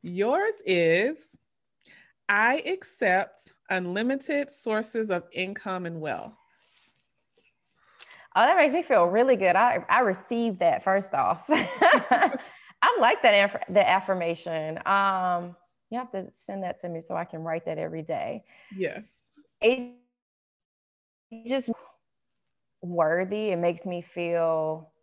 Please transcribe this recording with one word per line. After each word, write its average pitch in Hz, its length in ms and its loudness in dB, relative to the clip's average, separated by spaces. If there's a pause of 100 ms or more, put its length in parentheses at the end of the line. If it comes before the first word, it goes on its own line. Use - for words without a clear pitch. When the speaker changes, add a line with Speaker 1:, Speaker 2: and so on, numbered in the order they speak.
Speaker 1:
Yours 254 540 -2 (100)
is, 180 720 2 (920)
"I 220 300 4
accept - 920 -2 (160)
unlimited 247 800 -2
sources 220 600 -4
of 175 220 -4
income 185 520 -6
and 165 140 -8
wealth." 147 380 -8 (2000)
Speaker 2:
Oh, 208 100 6
that 320 120 6
makes 294 160 4
me 339 100 0
feel 190 220 4
really 233 300 4
good. 180 200 2
I, 208 340 2
I 220 120 4
received 220 580 -2
that 170 240 0
first 190 300 0
off. 135 320 0
<laughs> - 40 -18
I - 1500 2
like 254 240 4
that 220 100 8
aff-, 202 400 2
the 196 140 4
affirmation. 170 920 -2 (100)
Um, 185 680 0 (340)
you 226 80 -8
have 247 140 -10
to 190 200 -10
send 196 320 -12
that 180 180 -8
to 180 80 -10
me 165 120 -10
so 175 140 -10
I 170 100 -4
can 165 180 -12
write 165 220 -6
that 160 140 -6
every 160 240 -8
day. 160 400 -8 (260)
Speaker 1:
Yes. 190 600 -10 (300)
Speaker 2:
It 247 340 0 (1500)
just 254 220 -4 (1120)
worthy. 180 680 -2
It 180 80 0
makes 170 280 -2
me 175 160 -6
feel 165 920 -4 (120)